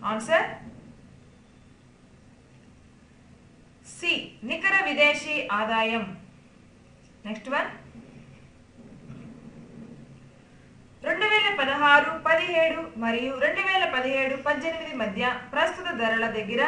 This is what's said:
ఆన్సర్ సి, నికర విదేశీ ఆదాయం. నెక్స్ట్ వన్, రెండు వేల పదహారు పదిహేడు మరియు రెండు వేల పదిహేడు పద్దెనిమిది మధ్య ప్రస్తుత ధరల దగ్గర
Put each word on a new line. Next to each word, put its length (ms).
ఆన్సర్ 360
సి, 180
నికర 260
విదేశీ 480
ఆదాయం. 440
నెక్స్ట్ 280
వన్, 160
రెండు 260
వేల 160
పదహారు 500
పదిహేడు 560
మరియు 280
రెండు 240
వేల 160
పదిహేడు 420
పద్దెనిమిది 540
మధ్య 320
ప్రస్తుత 320
ధరల 240
దగ్గర 300